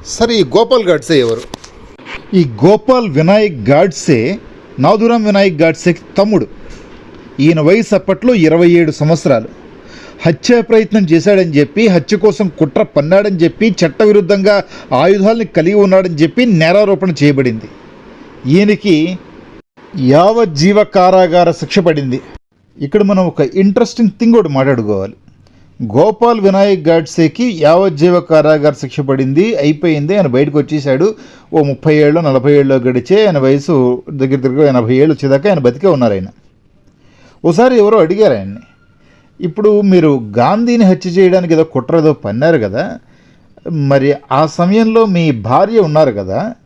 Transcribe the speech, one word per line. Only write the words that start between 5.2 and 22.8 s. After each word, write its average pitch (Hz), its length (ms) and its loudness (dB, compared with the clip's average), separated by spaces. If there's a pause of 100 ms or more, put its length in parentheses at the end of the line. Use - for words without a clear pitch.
వినాయక్ 196 380 0
గాడ్సేకి 165 380 0 (180)
తమ్ముడు. 196 300 0 (920)
ఈయన 156 220 2
వయసు 202 340 2
అప్పట్లో 214 380 -2
ఇరవై 170 360 2
ఏడు 170 220 2
సంవత్సరాలు. 147 560 -2 (760)
హత్యా 226 360 0
ప్రయత్నం 214 440 0
చేశాడని 165 460 2
చెప్పి, 147 360 0
హత్య 180 300 0
కోసం 202 420 0
కుట్ర 160 220 -2
పన్నాడని 196 540 0
చెప్పి, 175 400 0 (100)
చట్టవిరుద్ధంగా 202 760 0 (300)
ఆయుధాలని 196 520 0
కలిగి 175 300 -2
ఉన్నాడని 185 400 2
చెప్పి 165 300 0
నేరారోపణ 185 680 2 (100)
చేయబడింది. 131 460 0 (800)
ఈయనకి 180 680 0 (840)
యావజ్జీవ 185 840 2
కారాగార 180 680 2
శిక్ష - 280 -4
పడింది. 143 420 -2 (580)
ఇక్కడ 170 240 -2